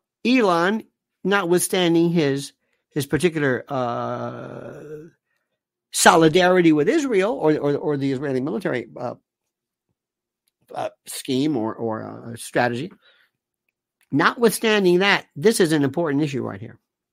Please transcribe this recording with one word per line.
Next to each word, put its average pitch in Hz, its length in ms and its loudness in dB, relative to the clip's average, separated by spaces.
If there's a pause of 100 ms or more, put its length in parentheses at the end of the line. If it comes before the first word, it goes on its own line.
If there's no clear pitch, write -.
(240)
Elon, 208 600 2 (400)
notwithstanding 175 840 2
his, 139 420 -2 (380)
his 143 140 -4
particular, 147 640 -2
uh, 123 1120 -8 (1120)
solidarity 180 800 6
with 151 160 2
Israel 247 440 0
or, 156 240 0
or, 143 200 0
or 151 200 -4
the 135 160 -2
Israeli 131 280 -4
military, 147 480 -4 (100)
uh, 123 160 -8 (1600)
uh, 120 160 -8 (160)
scheme 139 500 -4
or, 110 180 -4
or, 113 280 -6
uh, 113 340 -14
strategy, 123 560 -4 (1160)
notwithstanding 208 880 2
that, 190 360 2
this 208 260 2
is 160 120 2
an 151 120 2
important 147 380 -2
issue 135 200 -4
right 107 180 -10
here. 117 180 -18 (340)